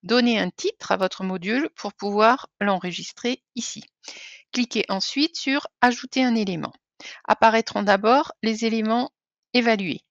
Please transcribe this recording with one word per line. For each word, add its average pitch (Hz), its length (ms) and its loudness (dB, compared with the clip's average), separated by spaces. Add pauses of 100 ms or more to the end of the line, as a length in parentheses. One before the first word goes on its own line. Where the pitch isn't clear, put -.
Donnez 233 360 4
un 185 100 0
titre - 440 -4
à 190 40 2
votre 190 280 -2
module 190 520 -2
pour 202 160 -8
pouvoir 214 560 2 (100)
l'enregistrer 185 840 -4 (100)
ici. - 300 -10 (640)
Cliquez 233 380 -2
ensuite 233 480 -2
sur 277 300 -2 (160)
Ajouter 254 420 0
un 247 100 2
élément. 190 380 -2 (520)
Apparaîtront 220 580 2
d'abord 208 500 4 (100)
les 220 220 -2
éléments 226 460 -2 (420)
évalués. 220 480 0 (100)